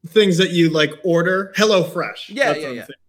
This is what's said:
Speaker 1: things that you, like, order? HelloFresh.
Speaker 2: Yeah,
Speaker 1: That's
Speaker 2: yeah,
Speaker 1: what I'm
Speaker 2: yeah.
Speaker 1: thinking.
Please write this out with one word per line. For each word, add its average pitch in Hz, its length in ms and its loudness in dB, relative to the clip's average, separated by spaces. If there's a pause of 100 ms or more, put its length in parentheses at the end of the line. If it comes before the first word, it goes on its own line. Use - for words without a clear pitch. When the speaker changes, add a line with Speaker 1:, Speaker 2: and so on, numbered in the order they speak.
Speaker 1:
things 196 320 2
that 185 100 2
you, 170 180 2
like, 151 220 2 (140)
order? 185 520 0
HelloFresh. 180 720 0
Speaker 2:
Yeah, 254 160 -2
Speaker 1:
That's 175 140 -2
Speaker 2:
yeah, 156 40 -10
Speaker 1:
what 143 60 -10
I'm 123 60 -10
Speaker 2:
yeah. 113 60 -12
Speaker 1:
thinking. - 140 -20 (140)